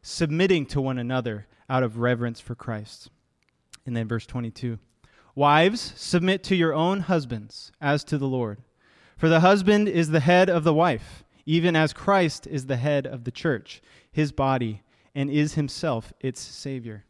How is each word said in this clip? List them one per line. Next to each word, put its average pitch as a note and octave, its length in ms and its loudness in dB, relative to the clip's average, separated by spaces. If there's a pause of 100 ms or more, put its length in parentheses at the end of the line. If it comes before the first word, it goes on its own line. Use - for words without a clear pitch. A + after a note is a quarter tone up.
submitting E3 640 0
to C#3+ 140 -4
one C3 180 -4
another A#2+ 480 -4 (240)
out C3 140 0
of A2+ 140 -6
reverence A#2+ 420 -2
for A#2 160 -12
Christ." - 540 -12 (760)
And B2 100 -6
then A2+ 120 -4
verse A2+ 180 -4
twenty-two, A#2 540 -8 (560)
"Wives, D#3 600 4
submit F#3 480 0
to F#3+ 120 0
your D#3+ 180 0
own F3+ 260 0
husbands B2 720 -4 (100)
as C#3+ 240 0
to D3+ 140 -4
the C3+ 80 -2
Lord. A#2+ 320 -4 (580)
For D#3+ 120 2
the E3 100 6
husband G3+ 500 6
is E3+ 220 0
the D#3+ 80 4
head F3+ 320 6
of E3+ 140 0
the D#3+ 100 4
wife, D3+ 480 0 (240)
even E3 300 2
as D#3 160 2
Christ F#3 560 0
is C3+ 180 -6
the C3 100 -2
head C#3 300 0
of C3 160 -10
the A#2+ 80 -8
church, - 500 -6 (300)
his D3+ 220 -2
body, B2+ 500 -2 (320)
and C#3 160 -2
is D3+ 240 0
himself C#3+ 640 -4
its C3 220 -8
Savior. A#2 680 -14